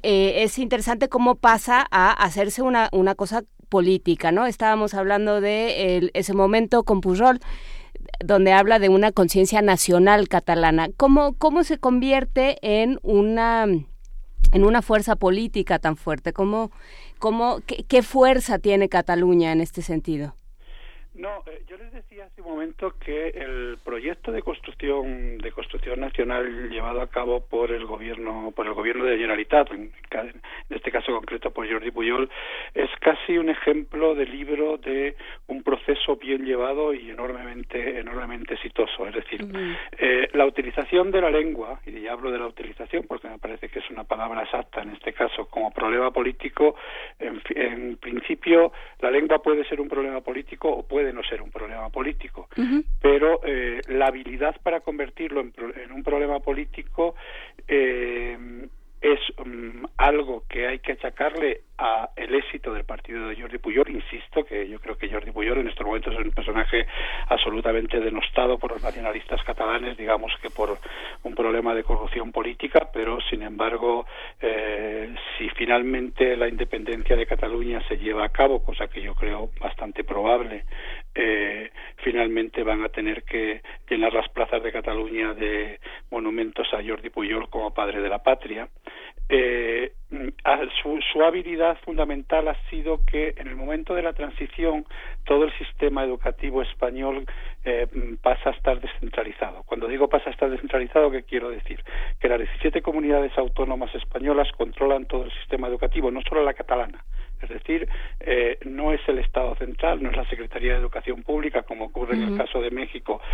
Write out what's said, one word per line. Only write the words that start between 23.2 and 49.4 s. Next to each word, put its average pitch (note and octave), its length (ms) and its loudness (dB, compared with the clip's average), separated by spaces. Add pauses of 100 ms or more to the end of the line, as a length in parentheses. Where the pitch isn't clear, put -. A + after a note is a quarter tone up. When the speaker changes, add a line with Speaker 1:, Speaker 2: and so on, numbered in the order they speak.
Speaker 2:
el B2 560 -8
proyecto F3 480 -6
de - 80 -4
construcción, C3 960 -4
de A2 160 -8
construcción A#2+ 480 -6
nacional B2 680 -4
llevado A2+ 300 -4
a B2 80 -4
cabo B2 400 -2
por A#2 240 0
el A2+ 140 -4
gobierno, A2+ 680 -8
por G#2+ 140 -4
el G#2+ 60 -6
gobierno A#2 320 -2
de B2 120 2
Generalitat, A2+ 540 2
en G#2 220 -12 (160)
ca-, A2+ 140 -6
en - 180 -14 (280)
este A#2+ 220 -6
caso A#2+ 220 -2
concreto A2+ 380 -6
por A2 200 -8
Jordi A2 200 -4
Pujol, A#2+ 380 -2 (440)
es - 160 -2 (100)
casi E3+ 380 2
un E3 100 2
ejemplo D3+ 640 0
de C#3+ 120 0
libro C#3+ 520 -4
de C#3 380 -4 (320)
un C3 160 -8
proceso C#3 540 0
bien C3+ 260 -4
llevado C3+ 500 0
y A#2 160 -8
enormemente, B2 880 -8
enormemente A#2+ 580 -8
exitoso. A2 520 -4
Es G#2+ 80 -10
decir, G#2+ 260 -8
Speaker 1:
Ujú. G2 160 -8 (400)
Speaker 2:
eh, B2+ 360 2
la C#3 120 6
utilización D3 680 0
de F#3+ 100 4
la E3 80 2
lengua, B2+ 560 -2
y A2 160 -12
ya A2+ 100 -8
hablo A#2+ 180 -6
de B2 100 -4
la A#2+ 80 -8
utilización A2+ 600 -8
porque - 220 -12
me A2 100 -16
parece A2 300 -10
que - 100 -10
es - 100 -12
una A2+ 140 -12
palabra A2+ 400 -6
exacta A#2+ 380 -6
en G#2 80 -12
este G#2+ 240 -10
caso, A2+ 320 -2
como A2 260 -4
problema B2 400 0
político, C3+ 640 2 (440)
en A#2 200 -8
fi-, - 160 -8
en A#2+ 400 -4
principio E3 800 2 (260)
la B2 120 0
lengua D3+ 300 4